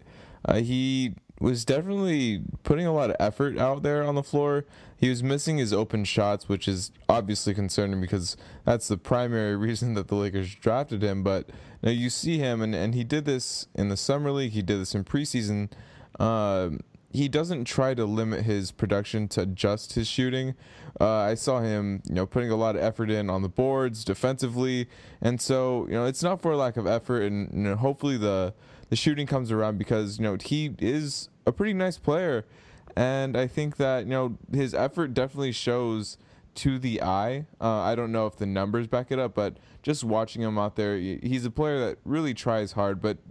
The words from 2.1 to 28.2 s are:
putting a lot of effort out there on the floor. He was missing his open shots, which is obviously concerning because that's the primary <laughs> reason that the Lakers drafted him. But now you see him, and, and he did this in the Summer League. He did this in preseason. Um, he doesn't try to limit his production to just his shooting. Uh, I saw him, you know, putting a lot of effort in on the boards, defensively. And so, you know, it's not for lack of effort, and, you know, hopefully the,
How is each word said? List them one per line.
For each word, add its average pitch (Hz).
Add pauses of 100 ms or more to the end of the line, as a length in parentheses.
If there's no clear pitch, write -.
putting 156
a 160
lot 139
of -
effort 117
out 135
there 147
on 147
the 139
floor. 143 (320)
He 127
was 123
missing 147
his 110
open 107
shots, 104
which 98
is 95 (180)
obviously 104
concerning 98
because 92 (260)
that's 120
the 101
primary 117
<laughs> 104
reason 117
that 98
the 101
Lakers 98
drafted 117
him. 98
But 95 (320)
now 110
you 120
see 165
him, 123
and, 110
and 104
he 120
did 147
this -
in 101
the 98
Summer 143
League. 135
He 107
did 98
this 92
in 101
preseason. 104 (480)
Um, 101 (300)
he 139
doesn't 151
try 135
to 117
limit 110
his 101
production 104
to 95
just 101
his 113
shooting. 131 (460)
Uh, 110
I 104
saw 127
him, 104
you -
know, 92
putting 120
a 110
lot 110
of 78
effort 110
in 104
on 95
the 95
boards, 127
defensively. 127 (320)
And 123
so, 127
you 80
know, 117
it's 135
not 175
for 160
lack 127
of 107
effort, 113
and, 101
you 98
know, 101
hopefully 139
the, 98 (360)